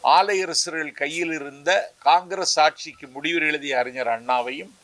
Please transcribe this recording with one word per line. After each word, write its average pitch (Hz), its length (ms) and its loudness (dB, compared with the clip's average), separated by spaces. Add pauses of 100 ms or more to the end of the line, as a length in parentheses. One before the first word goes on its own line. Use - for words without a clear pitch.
(160)
ஆலையரசர்கள் 170 840 0
கையில் 160 380 -4
இருந்த 143 320 -4 (360)
காங்கிரஸ் 180 480 2 (120)
ஆட்சிக்கு 151 500 -4
முடிவுரை 156 340 0
எழுதிய 143 300 -2
அறிஞர் 123 360 -2
அண்ணாவையும் 123 560 -4 (120)